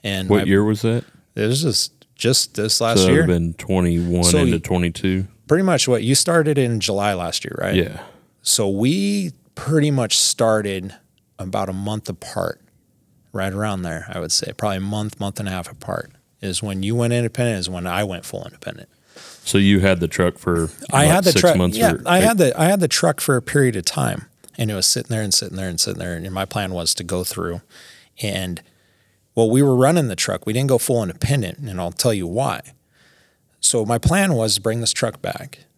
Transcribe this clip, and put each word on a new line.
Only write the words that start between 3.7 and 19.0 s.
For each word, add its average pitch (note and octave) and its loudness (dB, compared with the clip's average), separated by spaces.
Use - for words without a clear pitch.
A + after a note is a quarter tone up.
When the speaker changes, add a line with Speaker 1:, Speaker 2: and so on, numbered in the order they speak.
Speaker 1:
So F2 4
Speaker 2:
into F2 4
Speaker 1:
you E2+ 0
Speaker 2:
twenty-two? F#2 -2
Speaker 1:
Pretty F3 4
much E3+ 2
what, A2+ 2
you B2+ 2
started D#3 2
in A#2+ 2
July G2+ 0
last F2 -6
year, - -10
right? G2 -2
Speaker 2:
Yeah. F2 0
Speaker 1:
So - 0
we F3 0
pretty D3+ 2
much B2+ 0
started G2+ 0
about F#2+ -4
a F#2+ -6
month G2+ -6
apart, - -8
right F#2+ -4
around G2+ -4
there, D#2+ -8
I F#2 -8
would D#2+ -6
say. - -4
Probably G2+ -4
a F#2+ -4
month, G#2 -6
month G2+ -6
and G2+ -6
a - -6
half F2+ -8
apart - -10
is F#2+ -6
when G2 -4
you G#2+ -2
went A#2+ 0
independent, A#2+ -2
is F2+ -6
when F2+ -6
I F#2 -2
went F2+ -8
full F#2 -10
independent. - -14